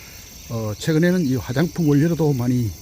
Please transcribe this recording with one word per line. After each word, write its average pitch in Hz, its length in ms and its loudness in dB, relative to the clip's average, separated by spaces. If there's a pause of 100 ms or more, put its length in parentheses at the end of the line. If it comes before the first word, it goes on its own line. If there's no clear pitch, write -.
(500)
어, 110 300 -6
최근에는 170 460 2
이 131 100 0
화장품 147 540 0
원료로도 156 420 4
많이 123 400 0 (100)